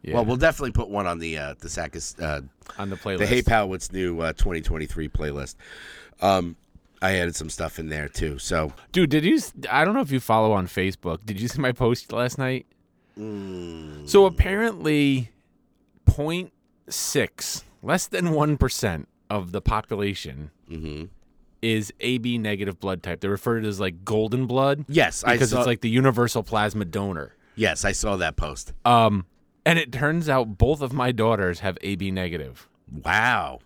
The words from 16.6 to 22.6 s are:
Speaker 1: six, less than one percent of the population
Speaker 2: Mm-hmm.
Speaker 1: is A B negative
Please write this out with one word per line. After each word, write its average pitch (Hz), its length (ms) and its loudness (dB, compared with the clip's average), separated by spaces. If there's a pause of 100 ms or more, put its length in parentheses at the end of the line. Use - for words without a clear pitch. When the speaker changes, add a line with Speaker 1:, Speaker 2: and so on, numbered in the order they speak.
Speaker 1:
six, - 800 -4 (180)
less 156 240 -2
than 175 240 0
one 151 260 2
percent 95 500 -2 (220)
of 92 220 -4
the 95 100 -4
population 98 920 -4 (200)
Speaker 2:
Mm-hmm. 78 340 -10 (560)
Speaker 1:
is 110 380 0
A 123 200 -2
B 120 180 -2
negative 101 420 -4